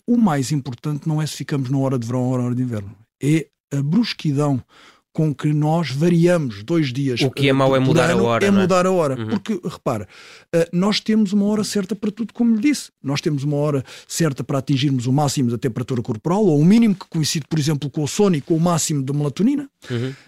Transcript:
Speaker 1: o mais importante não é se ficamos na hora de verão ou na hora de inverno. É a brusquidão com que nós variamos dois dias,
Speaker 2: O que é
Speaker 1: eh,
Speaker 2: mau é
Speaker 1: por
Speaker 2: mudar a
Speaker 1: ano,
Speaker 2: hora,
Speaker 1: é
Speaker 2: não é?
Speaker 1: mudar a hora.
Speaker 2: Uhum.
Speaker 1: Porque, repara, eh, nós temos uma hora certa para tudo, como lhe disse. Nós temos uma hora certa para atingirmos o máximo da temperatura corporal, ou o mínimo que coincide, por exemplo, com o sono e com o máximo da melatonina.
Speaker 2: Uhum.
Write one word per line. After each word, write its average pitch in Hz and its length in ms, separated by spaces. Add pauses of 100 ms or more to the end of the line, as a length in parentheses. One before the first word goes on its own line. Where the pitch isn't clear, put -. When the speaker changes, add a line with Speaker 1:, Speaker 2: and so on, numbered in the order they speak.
Speaker 1:
o 240 120
mais 151 340
importante 143 560
não 156 120
é 156 60
se - 100
ficamos 135 360
na 143 80
hora 135 180
de 117 80
verão 127 240
ou 131 80
na 123 60
hora 123 100
de 123 80
inverno. 107 300 (280)
É 156 280 (280)
a 139 60
brusquidão 147 800 (500)
com 156 220
que 151 180
nós 151 380
variamos 165 760
dois 151 300
dias, 127 280
Speaker 2:
O 131 100
que 139 160
é - 20
Speaker 1:
eh, 135 40
Speaker 2:
mau 135 220
é 131 40
Speaker 1:
por 131 80
Speaker 2:
mudar - 240
a - 20
Speaker 1:
ano, - 120
Speaker 2:
hora, 117 200
Speaker 1:
é 202 60
Speaker 2:
não 196 80
é? - 20
Speaker 1:
mudar 180 240
a 190 60
hora. 147 280
Speaker 2:
Uhum. 110 100
Speaker 1:
Porque, 185 380
repara, 120 400 (460)
eh, 165 180
nós 190 280
temos 214 340
uma 202 120
hora 214 180
certa 202 320
para 214 160
tudo, 226 200
como 233 240
lhe 214 60
disse. 285 300 (120)
Nós 139 160
temos 147 240
uma 147 140
hora 143 260 (240)
certa 143 360
para 135 160
atingirmos 131 480
o 131 40
máximo 139 380
da 117 80
temperatura 120 460
corporal, 175 420
ou 151 140
o 151 40
mínimo 214 300
que - 160
coincide, 156 400
por 165 80
exemplo, 147 320
com 151 140
o 139 40
sono 196 280
e 139 60
com 175 140
o 160 40
máximo 165 420
da 131 120
melatonina. 196 540 (220)
Speaker 2:
Uhum. 123 240 (140)